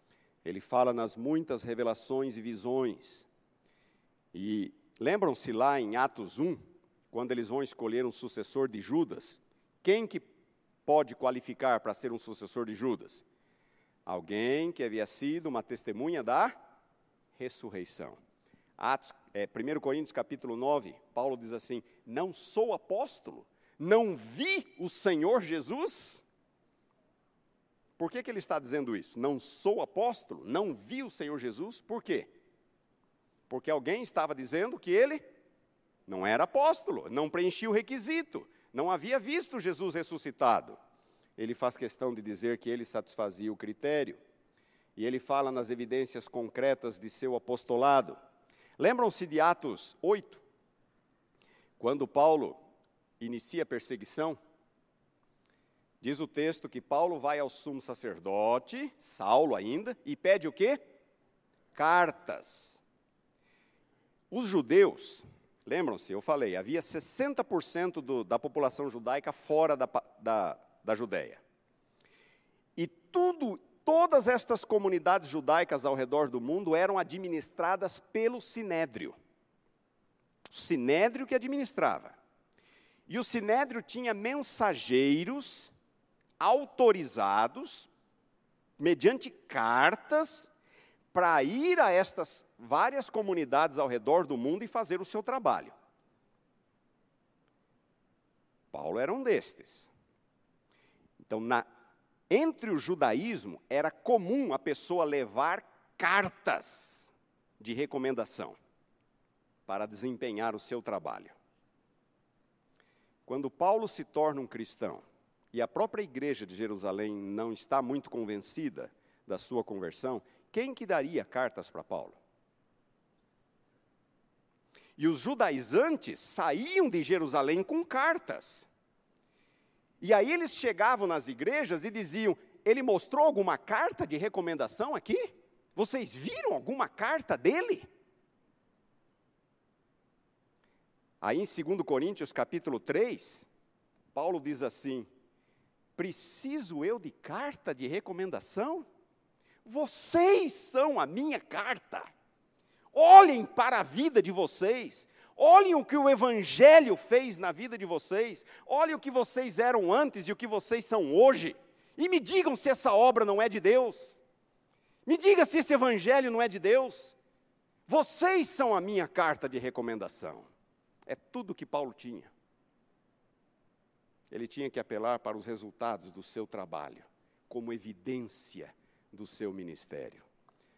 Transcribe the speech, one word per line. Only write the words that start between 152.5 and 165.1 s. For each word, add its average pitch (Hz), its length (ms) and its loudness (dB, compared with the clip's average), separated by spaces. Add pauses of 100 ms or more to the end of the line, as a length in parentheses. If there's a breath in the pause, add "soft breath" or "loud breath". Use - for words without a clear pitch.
Olhem 320 540 12
para 240 340 2
a - 20 2
vida 220 380 2
de 175 100 4
vocês. 190 760 -2 (300 soft breath)
Olhem 359 380 10
o 285 100 2
que 285 120 0
o 277 120 6
Evangelho 247 880 8
fez 233 420 2
na 180 140 -2
vida 226 260 -8
de 190 60 -10
vocês. 185 600 -2 (220 loud breath)
Olhem 311 280 2
o 240 40 -4
que 277 120 -8
vocês 247 480 -2
eram 226 340 2
antes 214 360 2
e 208 40 0
o 202 40 -8
que 240 100 -10
vocês 214 380 -2
são 165 300 0
hoje. 202 420 6 (400 soft breath)
E 339 120 0
me 359 120 4
digam 311 360 2
se - 120 -2
essa 254 240 4
obra 226 320 8
não 202 160 2
é 226 80 4
de 202 120 -4
Deus. 226 600 2 (840)
Me 311 100 4